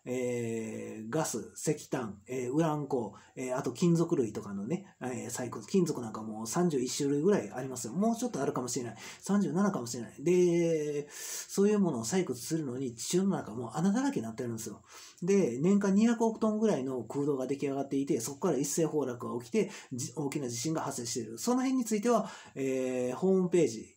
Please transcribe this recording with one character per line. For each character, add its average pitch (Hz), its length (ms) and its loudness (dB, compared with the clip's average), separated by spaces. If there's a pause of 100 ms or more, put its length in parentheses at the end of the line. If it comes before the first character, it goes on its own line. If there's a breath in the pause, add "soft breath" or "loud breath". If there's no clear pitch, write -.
(100)
え 113 960 -4
ー、 110 40 -10
ガ 156 140 0
ス、 101 300 -6
石 - 360 -4
炭、 110 280 -4 (100)
え 127 200 -4
ー、 - 20 -4
ウ 151 120 2
ラ 151 120 2
ン 147 120 -4
鉱、 120 280 -2 (220 loud breath)
え 127 160 -4
ー、 127 40 -2
あ 139 60 -2
と 135 100 -4
金 170 220 4
属 165 220 2
類 117 160 0
と 110 80 -6
か 101 140 -10
の 98 120 -6
ね、 160 200 -4 (160 loud breath)
え 117 260 -6
ー、 - 20 -8
採 117 200 -6
掘、 120 180 -10
金 185 160 4
属 147 160 -2
な 117 100 -6
ん - 40 -14
か 110 80 -6
も 107 220 -8
う - 20 -8
三 175 240 2
十 143 100 2
一 123 160 -2
種 143 140 0
類 143 100 2
ぐ 170 100 4
ら 160 140 4
い 104 80 -10
あ 127 80 -8
り 135 80 -6
ま 127 80 -8
す 120 120 -8
よ。 107 40 -8
も 208 200 2
う 226 40 -2
ち 233 80 -4
ょ 247 40 -2
っ - 20 -4
と 151 100 -4
あ 139 60 0
る 143 80 -2
か 139 80 -2
も 127 60 -4
し 120 100 -2
れ 123 80 -4
な 120 60 -8
い。 - 40 -14 (240 loud breath)
三 202 220 2
十 151 100 0
七 196 180 4
か 131 100 -2
も 120 60 -6
し 117 120 -8
れ 117 40 -6
な 104 60 -10
い。 - 60 -18 (100)
で、 165 840 2
そ - 540 -2
う 208 40 6
い 214 60 4
う 208 40 4
も 185 140 4
の 120 80 -2
を 113 40 -2
採 185 200 2
掘 127 160 -4
す - 160 -4
る 156 80 -2
の 123 140 -6
に 131 160 -4
地 - 140 -10
中 185 160 2
の 190 120 4
中 120 160 -6
も 117 160 -6
う - 60 -10
穴 175 180 2
だ 233 80 2
ら 277 100 2
け 269 100 -2
に 113 40 -4
な 113 80 -8
っ - 20 -10
て 131 100 -6
る 120 40 -4
ん 117 80 -4
で 110 60 -8
す 113 80 -8
よ。 - 120 -16 (400 loud breath)
で、 175 380 4
年 190 180 6
間 196 160 4
二 214 120 8
百 233 180 4
億 220 160 0
ト 220 80 4
ン 214 100 2
ぐ 220 100 4
ら 165 100 4
い 131 60 -2
の 131 180 -2
空 139 240 -2
洞 143 100 2
が 127 100 -2
出 139 120 -2
来 143 100 -2
上 139 60 -2
が 139 80 -2
っ 131 60 -4
て 143 80 -2
い 139 100 0
て、 151 140 2
そ 143 120 -6
こ 139 80 -12
か 190 100 2
ら 139 60 2
一 135 80 0
斉 165 220 0
崩 151 180 0
落 120 240 -6
が 117 160 -6
起 - 60 -18
き - 20 -20
て、 202 180 2 (220 loud breath)
じ-、 131 240 -8
大 143 140 -2
き 151 100 -4
な 131 80 -4
地 120 80 -6
震 143 160 -4
が 156 80 -2
発 131 220 -4
生 117 40 -6
し 120 60 -6
て 127 80 -4
い 113 60 -4
る。 113 120 -12
そ - 120 -2
の 247 80 4
辺 262 180 0
に 254 80 0
つ 220 100 0
い 214 60 2
て 226 80 0
は、 220 220 2 (240 loud breath)
え 127 580 0
ー、 127 40 -6
ホ 190 180 4
ー 185 80 4
ム 175 80 0
ペ 175 140 6
ー 131 40 2
ジ、 113 280 -8